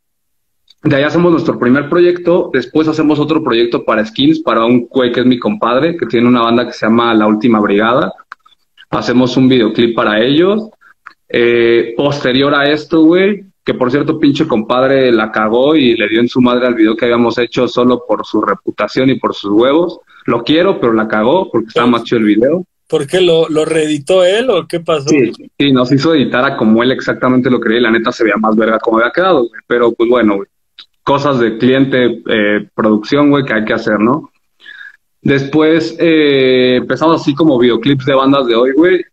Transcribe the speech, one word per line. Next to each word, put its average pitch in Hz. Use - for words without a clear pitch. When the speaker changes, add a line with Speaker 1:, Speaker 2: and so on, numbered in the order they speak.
Speaker 1:
de 139
ahí 135
hacemos 170
nuestro 123
primer 139
proyecto, 175
después 151
hacemos 151
otro 151
proyecto 120
para 110
skins, 151
para 113
un 120
güey 127
que 127
es 123
mi 127
compadre, 123
que -
tiene 120
una 123
banda 117
que 117
se -
llama 117
La 107
Última 107
Brigada. 104
Hacemos 123
un 131
videoclip 117
para 110
ellos. 180
Eh, 117
posterior 139
a 143
esto, 151
güey, 185
que 127
por 123
cierto, 143
pinche 143
compadre 127
la 110
cagó 120
y 123
le 107
dio 110
en 123
su 131
madre 123
al 123
video 110
que 127
habíamos 120
hecho 120
solo 123
por 104
su 107
reputación 107
y 120
por 107
sus 101
huevos. 139
Lo 117
quiero, 175
pero 117
la 110
cagó 127
porque -
estaba 120
Speaker 2:
¿Por 123
Speaker 1:
más 117
chido 123
el 107
video. 123
Speaker 2:
¿Por 151
qué? 180
¿Lo, 165
lo 156
reeditó 156
él 220
o 185
qué 170
pasó? 160
Speaker 1:
Sí, 139
sí, 143
nos 123
hizo 156
editar 120
a 139
como 113
él 127
exactamente 127
lo 120
quería 117
y -
la 117
neta 113
se 120
veía 104
más 110
verga 110
como 113
había 117
quedado, 175
güey. -
Pero, 117
pues, 117
bueno, 113
güey, 98
cosas 139
de 113
cliente, 127
eh, 104
producción, 113
güey, 143
que 123
hay 110
que 120
hacer, 110
¿no? 120
Después, 156
eh, 135
empezamos 135
así 147
como 151
videoclips 123
de 139
bandas 135
de 117
hoy, 127
güey. 175